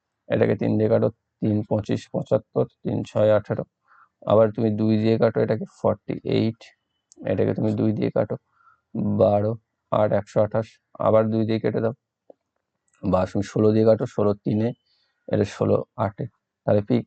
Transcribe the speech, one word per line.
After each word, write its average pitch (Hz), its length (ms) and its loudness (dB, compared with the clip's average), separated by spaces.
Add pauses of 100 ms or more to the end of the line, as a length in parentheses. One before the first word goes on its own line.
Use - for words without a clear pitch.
(280)
এটাকে 113 340 0
তিন 113 160 0
দিয়ে 107 140 2
কাটো, 117 160 2 (320)
তিন 107 160 0 (120)
পঁচিশ 113 320 -4 (120)
পঁচাত্তর, - 520 -4 (180)
তিন 110 140 -4 (140)
ছয় 107 280 2
আঠেরো, - 260 -6 (680)
আবার 110 240 6
তুমি 113 140 0 (120)
দুই 110 220 2
দিয়ে 113 200 2
কাটো 113 220 0
এটাকে 110 200 -2 (140)
ফর্টি - 360 -2 (220)
এইট, 110 240 -2 (680)
এটাকে 107 280 0
তুমি 110 120 -2 (100)
দুই 110 180 2
দিয়ে - 180 -2
কাটো, 110 200 -2 (840)
বারো, 104 320 2 (400)
আট 107 180 2 (100)
একশো - 260 -6
আঠাশ, 110 200 -4 (400)
আবার 110 160 4 (100)
দুই 110 160 0
দিয়ে 110 140 -2
কেটে 120 220 -2
দাও, 113 100 -2 (1080)
বা 92 180 2 (100)
তুমি 101 220 -4
ষোলো 110 220 2
দিয়ে 110 140 4
কাটো, 110 160 4 (100)
ষোলো 104 180 2 (120)
তিনে, 107 240 0 (640)
এটা 104 120 0 (120)
ষোলো 104 200 2 (280)
আটে, 104 200 -6 (380)
তাহলে 104 240 2
পি-, 120 200 0